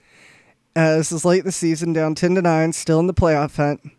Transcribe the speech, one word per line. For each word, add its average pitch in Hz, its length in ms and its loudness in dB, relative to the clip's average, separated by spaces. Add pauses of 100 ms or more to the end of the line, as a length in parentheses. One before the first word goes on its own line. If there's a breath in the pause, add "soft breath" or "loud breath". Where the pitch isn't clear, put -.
(760 soft breath)
Uh, 160 220 2
this 160 160 -2
is 165 120 -4
late 180 160 4
in - 60 -4
the 185 60 -4
season, 165 400 -2
down 156 220 -2
ten 180 200 0
to 190 80 0
nine, 165 300 2
still 160 280 0
in 175 60 2
the 185 80 -2
playoff 151 420 0
hunt. 147 240 -2 (180)